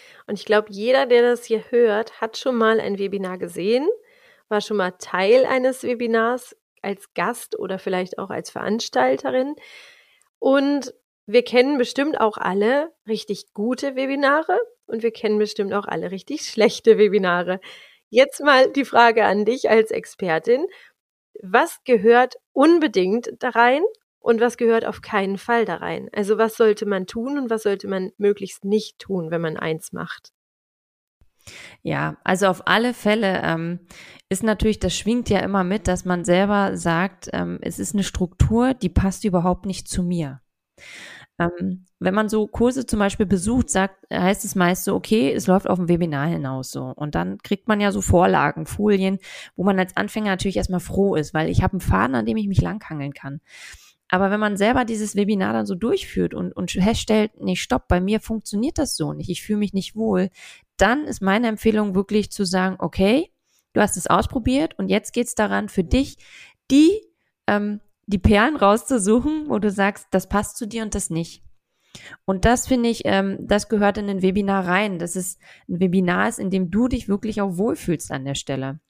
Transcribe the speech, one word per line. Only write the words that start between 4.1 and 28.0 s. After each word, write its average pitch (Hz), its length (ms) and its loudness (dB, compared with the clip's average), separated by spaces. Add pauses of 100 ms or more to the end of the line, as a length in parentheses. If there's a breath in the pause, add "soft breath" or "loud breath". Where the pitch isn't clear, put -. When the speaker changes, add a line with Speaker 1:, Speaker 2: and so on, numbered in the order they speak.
Speaker 1:
war 214 120 0
schon 208 160 -4
mal 185 220 0
Teil 208 480 4
eines 254 380 0
Webinars 233 720 -2 (260)
als - 320 -10
Gast 208 440 -4
oder 190 200 -6
vielleicht 180 400 -6
auch 190 120 -10
als - 200 -8
Veranstalterin. 262 1040 -2 (840 loud breath)
Und 277 560 2 (320)
wir 240 180 4
kennen 254 340 2
bestimmt 269 420 -2
auch 214 180 2
alle 226 540 0 (140)
richtig - 480 -8
gute 247 400 -4
Webinare 277 640 0 (280)
und 226 160 -6
wir 226 100 0
kennen 214 260 0
bestimmt 202 340 -2
auch 202 140 -2
alle 175 240 -6
richtig 190 320 -10
schlechte 214 560 4
Webinare. 185 640 2 (500 loud breath)
Jetzt 262 300 2
mal 277 300 6
die 277 140 0
Frage 233 400 6
an 202 200 2
dich 240 260 0
als 220 200 4
Expertin. 196 760 -2 (760 loud breath)
Was 226 420 0
gehört 240 520 4 (160)
unbedingt 247 840 2
da 247 120 -4
rein 247 320 4 (360)
und 226 220 2
was 240 160 2
gehört 226 280 2
auf - 180 -6
keinen 196 360 -2
Fall 233 260 0
da 180 120 -4
rein? - 360 -8
Also 208 260 0
was 220 180 0
sollte 214 300 2
man 190 200 -2
tun 254 320 -6
und 247 120 -4
was 220 120 -4
sollte 196 260 -2
man 190 300 -6